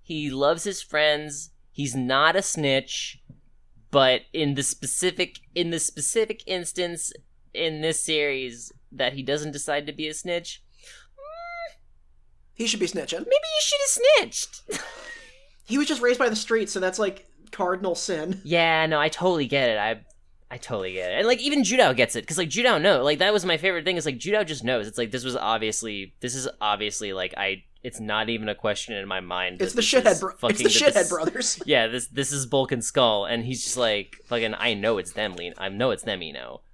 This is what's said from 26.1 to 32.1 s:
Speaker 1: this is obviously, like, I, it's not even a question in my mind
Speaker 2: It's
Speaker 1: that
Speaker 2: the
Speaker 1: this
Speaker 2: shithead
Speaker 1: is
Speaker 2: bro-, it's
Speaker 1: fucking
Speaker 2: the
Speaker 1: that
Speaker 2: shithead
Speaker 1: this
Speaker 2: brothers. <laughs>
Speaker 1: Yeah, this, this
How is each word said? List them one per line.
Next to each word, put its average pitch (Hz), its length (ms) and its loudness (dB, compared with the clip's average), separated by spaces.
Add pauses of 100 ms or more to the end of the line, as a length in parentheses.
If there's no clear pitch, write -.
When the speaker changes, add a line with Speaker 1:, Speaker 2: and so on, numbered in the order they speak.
Speaker 1:
this 123 120 -6
is 131 140 -4 (120)
obviously, 104 540 -2
like, 92 240 -4
I, 95 260 -4 (200)
it's - 160 -10
not 107 300 -2
even 110 200 -4
a 101 60 -4
question 107 400 -4
in 98 120 -8
my 95 120 -4
mind 90 420 -4
Speaker 2:
It's 185 120 -2
Speaker 1:
that 240 80 2
Speaker 2:
the 214 60 2
Speaker 1:
this - 60 2
Speaker 2:
shithead 240 200 8
Speaker 1:
is 160 80 0
Speaker 2:
bro-, 190 100 -4
it's - 100 -16
Speaker 1:
fucking 214 160 2
Speaker 2:
the 240 60 -2
Speaker 1:
that 381 80 6
Speaker 2:
shithead 294 240 6
Speaker 1:
this 180 140 4
Speaker 2:
brothers. 165 540 -2
<laughs> - 40 -10
Speaker 1:
Yeah, 127 180 6
this, 120 220 -4
this 135 240 -2